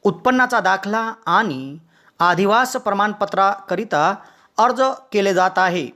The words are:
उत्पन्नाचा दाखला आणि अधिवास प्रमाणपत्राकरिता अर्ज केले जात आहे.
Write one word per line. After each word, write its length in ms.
उत्पन्नाचा 580
दाखला 520
आणि 520
अधिवास 580
प्रमाणपत्राकरिता 1400
अर्ज 240
केले 220
जात 220
आहे. 400